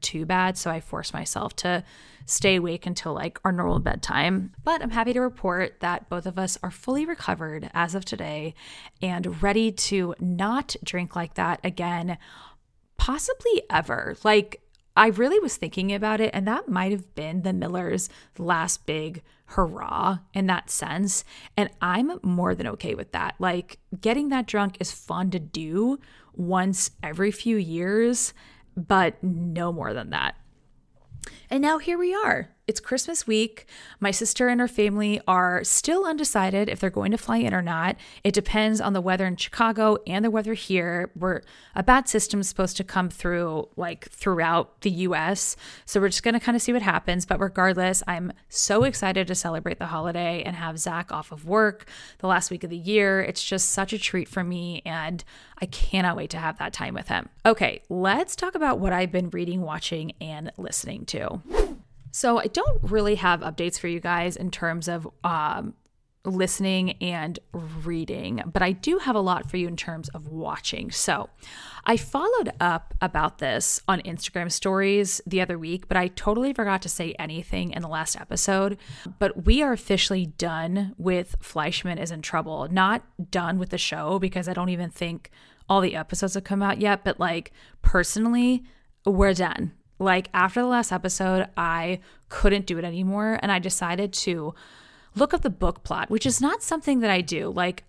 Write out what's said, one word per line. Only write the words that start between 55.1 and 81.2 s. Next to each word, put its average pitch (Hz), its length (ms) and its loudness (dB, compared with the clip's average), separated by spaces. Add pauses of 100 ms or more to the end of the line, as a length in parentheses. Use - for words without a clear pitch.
I 185 60 -6
cannot 180 500 2
wait 147 140 -6
to 165 80 -8
have 160 220 -4
that - 120 -6
time - 220 -8
with - 160 -8
him. - 180 -2 (180)
Okay, 220 440 4
let's 190 480 0
talk 370 180 -4
about 294 240 0
what 185 140 0
I've 180 180 0
been 180 200 0
reading, 175 300 -4
watching, 160 600 -6
and 156 340 -10
listening - 520 -8
to. - 340 -6 (720)
So 233 220 2
I - 80 0
don't - 380 2
really 208 320 2
have 180 240 2
updates 170 400 -4
for 180 80 -4
you 170 120 -4
guys 175 360 -2
in 180 160 -6
terms 170 360 -4
of, 170 220 -4 (140)
um, 160 500 -2 (500)
listening 185 680 0 (100)
and 170 380 -4 (140)
reading, 160 920 -6
but 185 160 0
I 180 100 4
do 302 280 2
have 262 160 0
a 214 40 2
lot 185 300 0
for 185 80 -4
you 175 100 0
in 170 80 -6
terms 160 340 -8
of 151 180 -12
watching. 156 640 -6
So - 380 0 (560)
I 226 120 6
followed 381 600 0
up 170 420 0
about 156 380 0
this 131 480 -2
on 185 140 2
Instagram 170 500 -6
stories 196 720 2
the 185 160 0
other 175 160 -2
week, 165 300 -6
but 190 100 2
I 180 120 2
totally 240 440 0
forgot 202 300 0
to 170 60 -6
say 165 280 -4
anything 175 540 -4
in 170 100 -6
the 165 60 -6
last 160 280 -4
episode. 196 640 0 (400)
But 175 280 0
we 254 180 8
are 262 100 2
officially 190 540 0
done 170 720 -4
with 175 420 0